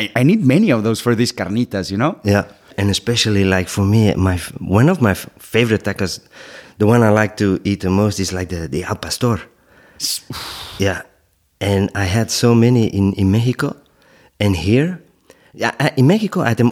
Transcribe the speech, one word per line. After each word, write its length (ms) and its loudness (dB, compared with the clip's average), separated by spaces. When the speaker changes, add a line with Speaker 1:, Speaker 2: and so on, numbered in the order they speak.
Speaker 1:
I, 60 0
I 20 4
need 220 2
many 260 4
of 120 0
those 180 -2
for 140 0
these 180 0
carnitas, 580 -4
you 60 -4
know? 260 -2
Speaker 2:
Yeah, 200 2
and 120 0
especially, 540 0
like, 260 0
for 160 -2
me, 300 4
my 200 2
f-, 240 -10
one 320 2
of 100 -2
my 100 4
f-, 160 -6
favorite 440 0
tacos, 360 -6
the 80 0
one 180 4
I 60 4
like 160 -2
to 280 0
eat 160 -2
the 80 -2
most 300 2
is, 120 -4
like, 240 -6
the, 140 -8
the 160 -6
Al 100 -6
Pastor. 440 -4
Speaker 1:
S-, 220 -8
Speaker 2:
Yeah, 220 -2
and 360 0
I 100 -2
had 260 -2
so 240 2
many 320 4
in, 300 0
in 140 2
Mexico, 440 -2
and 160 0
here, 460 0
yeah, 260 -4
I, 180 0
in 100 4
Mexico, 340 0
I 80 0
had 80 0
them 140 2